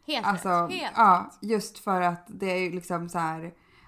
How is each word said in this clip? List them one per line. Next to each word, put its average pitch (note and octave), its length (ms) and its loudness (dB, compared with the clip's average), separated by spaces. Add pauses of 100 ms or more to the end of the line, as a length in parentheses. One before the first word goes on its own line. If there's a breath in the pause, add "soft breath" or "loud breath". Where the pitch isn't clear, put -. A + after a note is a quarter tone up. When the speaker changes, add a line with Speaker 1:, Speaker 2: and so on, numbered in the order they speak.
Speaker 1:
helt C4 200 -2
Speaker 2:
Alltså, G3 220 0
Speaker 1:
rätt, F3 240 2
helt E4 240 -6
Speaker 2:
ja, G3 340 6
Speaker 1:
rätt. - 80 -20 (120)
Speaker 2:
just G#3 280 -2
för F#3+ 220 0
att F3 260 0
det F#3+ 240 -4
är F3+ 80 0
ju F#3 120 -2
liksom E3+ 380 -6
så F3 100 -4
här, D#3+ 360 -4 (340 soft breath)